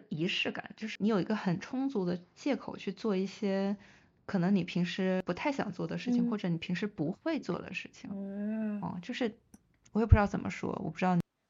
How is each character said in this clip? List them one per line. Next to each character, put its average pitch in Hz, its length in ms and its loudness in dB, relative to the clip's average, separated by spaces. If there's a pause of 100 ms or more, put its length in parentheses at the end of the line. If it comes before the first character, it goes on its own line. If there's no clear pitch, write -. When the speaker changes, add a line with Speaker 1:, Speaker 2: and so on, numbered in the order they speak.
Speaker 1:
仪 160 180 -2
式 - 240 -2
感， - 240 -10
就 220 140 -8
是 - 100 -8
你 196 80 2
有 214 140 4
一 - 20 -2
个 - 100 0
很 190 280 0
充 269 260 -2
足 220 160 0
的 175 160 0 (160)
借 - 180 0
口 - 220 -6
去 - 160 -4
做 202 240 0
一 190 100 2
些 196 500 0 (500)
可 - 140 0
能 180 140 4
你 180 120 4
平 175 180 0
时 185 420 0
不 180 80 0
太 285 160 -2
想 277 220 -2
做 165 160 -6
的 170 100 -4
事 208 140 -2
情， 240 160 4
Speaker 2:
嗯。 - 20 0
Speaker 1:
或 226 80 0
者 196 120 -2
你 170 80 2
平 180 180 -2
时 180 100 0
不 185 380 -2
会 320 160 0
做 - 220 -4
的 - 120 -10
事 - 200 -8
情。 - 200 -14
Speaker 2:
嗯。 208 680 -4
Speaker 1:
哦， 180 200 -6
就 247 120 -8
是 240 200 -2 (600)
我 208 80 4
也 233 40 4
不 214 60 -2
知 - 60 12
道 101 100 6
怎 - 100 -4
么 - 120 -4
说， - 340 -4
我 - 60 -4
不 160 80 -8
知 - 80 0
道 180 100 6
你。 175 60 6 (280)